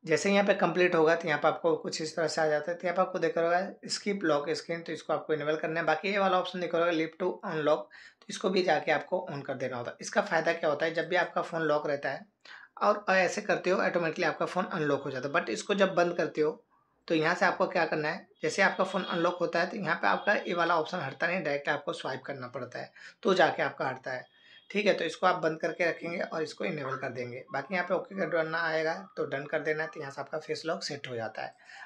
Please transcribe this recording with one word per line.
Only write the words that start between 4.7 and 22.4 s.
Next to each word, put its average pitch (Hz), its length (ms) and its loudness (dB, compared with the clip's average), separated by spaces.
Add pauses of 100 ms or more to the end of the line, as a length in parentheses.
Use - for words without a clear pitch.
तो 170 100 -10
इसको 156 220 -4
आपको 151 200 -2
इनेबल 151 240 0
करना 160 220 -2
है। 160 60 0
बाकी 156 240 2
ये 202 100 0
वाला 185 200 4
ऑप्शन 180 200 -4
दिख 170 160 -2
रहा 165 80 4
होगा 170 100 2
leave 160 240 -2
to 180 100 0 (200)
unlock, 156 360 2 (320)
तो - 140 -20
इसको 202 200 -2
भी 190 140 2
जाके 156 280 2
आपको 180 400 0
on 143 140 -8
कर 139 100 -6
देना 127 220 -4
होता 120 140 -6
है। - 100 -16
इसका 202 200 0
फ़ायदा 175 320 2
क्या 165 160 0
होता 143 160 0
है, 165 80 -2
जब 160 160 -2
भी 175 80 0
आपका 185 240 0
फ़ोन 165 220 -4
लॉक 151 240 2
रहता 143 220 -2
है - 160 -8 (540)
और 208 320 2
ऐसे 185 320 4
करते 175 260 0
हो 185 120 4
ऑटोमेटिकली 170 440 0
आपका 156 220 0
फ़ोन 180 180 -2
अनलॉक 147 380 0
हो 143 80 -6
जाता 131 160 -6
है। 139 80 -6
but - 140 2
इसको 151 260 0
जब 190 200 4
बंद 175 220 4
करते 160 240 0
हो 151 100 4 (560)
तो 170 80 2
यहाँ 160 200 4
से 190 100 2
आपको 175 220 2
क्या 170 180 2
करना 156 240 -2
है, 175 180 -8 (160)
जैसे 160 180 0
आपका - 240 4
फ़ोन 180 200 -2
अनलॉक 175 340 0
होता 170 200 0
है 180 100 2
तो - 80 -8
यहाँ 170 200 0
पे 196 100 0
आपका 196 280 2
ये 214 200 -2
वाला 170 240 4
ऑप्शन 165 200 -2
हटता 139 280 -4
नहीं, 175 160 0
डायरेक्ट 143 260 -2
आपको 143 240 -2
स्वाइप 131 320 -6
करना 131 240 -8